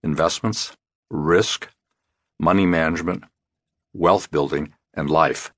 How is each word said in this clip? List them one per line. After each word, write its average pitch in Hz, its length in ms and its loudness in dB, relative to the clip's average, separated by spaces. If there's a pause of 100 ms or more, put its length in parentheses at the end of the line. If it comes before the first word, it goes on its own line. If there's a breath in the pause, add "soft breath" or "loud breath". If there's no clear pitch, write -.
investments, 80 720 -2 (360)
risk, 87 580 0 (680)
money 92 260 4
management, 82 600 -2 (680)
wealth 92 380 2
building, 73 420 -2 (220)
and 73 160 -4
life. 76 460 2